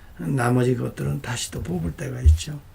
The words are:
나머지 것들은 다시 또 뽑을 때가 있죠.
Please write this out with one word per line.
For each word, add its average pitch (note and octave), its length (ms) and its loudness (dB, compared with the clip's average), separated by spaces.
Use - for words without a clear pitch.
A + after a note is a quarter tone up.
나머지 B2+ 580 2
것들은 C#3 460 -4
다시 - 300 -6
또 - 120 -6
뽑을 E3 300 -4
때가 B2+ 280 -8
있죠. C#3+ 380 4